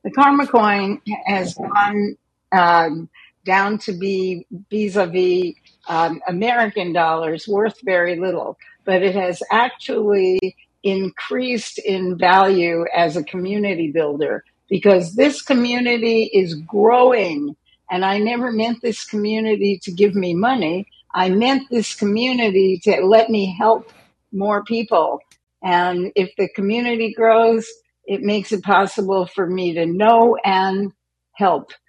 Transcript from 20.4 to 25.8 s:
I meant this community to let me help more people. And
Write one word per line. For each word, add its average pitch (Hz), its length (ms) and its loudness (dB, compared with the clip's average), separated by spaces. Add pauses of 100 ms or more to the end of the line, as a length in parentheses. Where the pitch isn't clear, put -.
I 185 160 0
meant 254 400 2
this 226 260 -2
community 208 880 0
to 185 220 2
let 220 240 6
me 196 280 -2
help 226 340 0 (400)
more 202 320 -2
people. 208 560 -2 (440)
And 180 520 -2